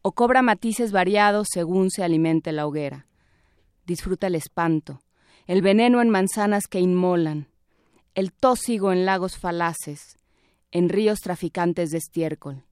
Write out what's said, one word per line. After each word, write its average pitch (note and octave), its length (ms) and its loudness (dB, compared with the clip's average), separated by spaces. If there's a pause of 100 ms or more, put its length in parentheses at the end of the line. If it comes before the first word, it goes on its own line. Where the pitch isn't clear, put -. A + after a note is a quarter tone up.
o G3 100 0
cobra B3 300 4
matices A3+ 500 0
variados G3+ 580 2
según F#3 400 0
se F#3+ 140 -4
alimente D#3+ 480 2
la D3+ 160 -2
hoguera. C#3+ 380 -8 (800)
Disfruta F#3 420 -4
el F3+ 80 -2
espanto, D#3 680 -4 (440)
el F3+ 180 0
veneno A#3 380 4
en A#3 100 4
manzanas G3+ 560 0
que F#3+ 120 -6
inmolan, F3+ 680 0 (680)
el F#3+ 180 -4
tósigo A3+ 600 0
en F#3 120 0
lagos F#3 340 -2
falaces, E3+ 800 -8 (520)
en F3 180 2
ríos G#3+ 320 0
traficantes F3 680 -4
de D#3+ 80 -4
estiércol. D#3 760 -8